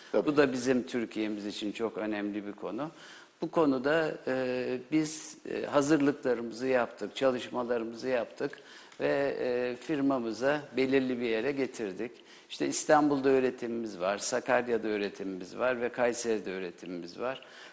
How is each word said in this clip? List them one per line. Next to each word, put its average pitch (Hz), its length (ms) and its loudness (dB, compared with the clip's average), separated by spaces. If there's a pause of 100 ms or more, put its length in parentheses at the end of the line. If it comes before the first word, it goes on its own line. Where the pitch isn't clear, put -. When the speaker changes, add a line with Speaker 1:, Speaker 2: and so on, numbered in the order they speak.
(120)
Speaker 1:
Tabii. 107 140 4
Speaker 2:
Bu 147 100 2
da 139 160 6
bizim 127 300 2
Türkiye'miz 107 640 -4
için 104 260 -6
çok 110 260 -4
önemli 104 480 -4
bir 101 60 -8
konu. 101 380 -8 (520)
Bu 170 80 -4
konuda, 151 760 2
e, 127 520 -2 (140)
biz, 156 460 -2 (120)
e, - 160 -4
hazırlıklarımızı 131 1000 2
yaptık, 117 500 0
çalışmalarımızı 120 920 -2
yaptık 127 500 -2 (420)
ve, 139 400 0
e, 123 360 0
firmamıza 139 840 0 (160)
belirli 131 440 2
bir 123 60 -2
yere 113 260 0
getirdik. 117 600 -4 (380)
İşte - 160 -2
İstanbul'da 143 640 4
üretimimiz 117 680 0
var, 98 180 0
Sakarya'da 120 720 0
üretimimiz 98 720 -4
var 120 220 0
ve 123 80 0
Kayseri'de 113 720 0
üretimimiz 87 600 -8
var. 127 220 -6 (300)